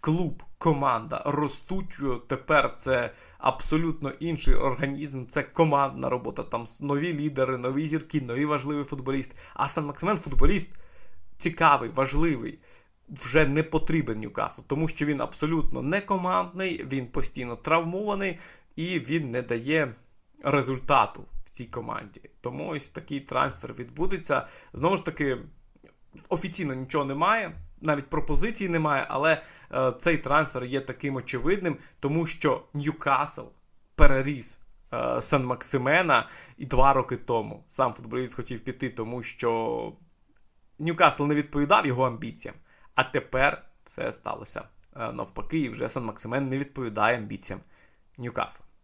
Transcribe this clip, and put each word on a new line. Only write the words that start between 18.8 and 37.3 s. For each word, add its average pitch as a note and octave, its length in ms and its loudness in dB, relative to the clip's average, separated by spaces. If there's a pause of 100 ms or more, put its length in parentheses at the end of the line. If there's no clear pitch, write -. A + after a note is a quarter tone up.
він C#3 320 -2
не B2 100 -2
дає B2 520 -2 (500)
результату C3 840 2 (180)
в - 60 -12
цій - 160 -12
команді. A2+ 560 -10 (200)
Тому C3 280 -6
ось D3+ 200 -8
такий - 300 -8
трансфер C3 540 -2
відбудеться. D3 760 0 (260)
Знову F3+ 240 0
ж F#3 80 -6
таки, C#3 320 -2 (920)
офіційно E3 440 -4
нічого C3 320 -2
немає, E3+ 460 0 (300)
навіть D3 280 -2
пропозиції F3 600 2
немає, D#3 400 2
але, D3+ 320 2 (300)
е, B2+ 280 2
цей E3 180 2
трансфер C#3 460 0
є C3 180 -2
таким C3+ 340 -6
очевидним, D3+ 600 0 (220)
тому D#3 260 0
що D3+ 380 0 (100)
Ньюкасл D3 680 -2 (540)
переріс, C#3 640 8 (320)
е, A#2+ 60 -6
Сен-Максимена B2+ 1300 2 (300)
і C#3 80 -10
два C3+ 280 8
роки B2+ 240 0
тому G#2+ 520 -4